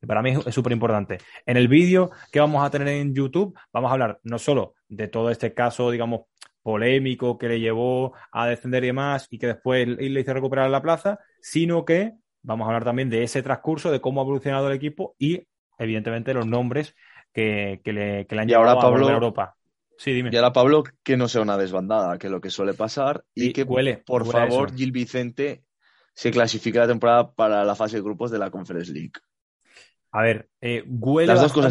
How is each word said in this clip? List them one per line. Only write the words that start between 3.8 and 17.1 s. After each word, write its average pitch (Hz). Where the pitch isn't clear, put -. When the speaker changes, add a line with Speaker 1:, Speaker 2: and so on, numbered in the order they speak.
Speaker 1:
a 127
hablar 123
no 117
solo 123
de 107
todo 117
este 117
caso, 120
digamos, 117
polémico 123
que 120
le 117
llevó 123
a 117
descender 123
y 127
demás, 139
y 120
que 123
después 123
le 135
hizo 131
recuperar 135
la 135
plaza, 165
sino 165
que 190
vamos 113
a -
hablar 113
también 127
de 113
ese 127
transcurso, 156
de 135
cómo 135
ha -
evolucionado 139
el 139
equipo 147
y, 165
evidentemente, 113
los 120
nombres 123